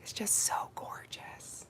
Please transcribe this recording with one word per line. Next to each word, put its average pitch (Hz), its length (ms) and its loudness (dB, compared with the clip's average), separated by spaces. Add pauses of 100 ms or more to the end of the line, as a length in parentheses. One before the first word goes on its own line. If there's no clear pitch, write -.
It's - 120 -10
just - 220 4
so - 400 4
gorgeous. - 960 -10